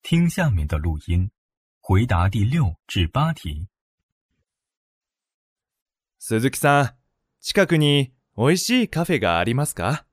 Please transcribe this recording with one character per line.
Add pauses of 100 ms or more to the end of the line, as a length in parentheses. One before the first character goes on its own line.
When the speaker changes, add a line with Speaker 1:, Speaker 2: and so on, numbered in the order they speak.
Speaker 1:
听
下
面
的
录
音， (500)
回
答
第
六 (140)
至
八
题。 (2500)
Speaker 2:
鈴
木
さ
ん、 (460)
近
く
に (240)
美
味
し (140)
い
カ
フ
ェ
が
あ
り
ま
す
か？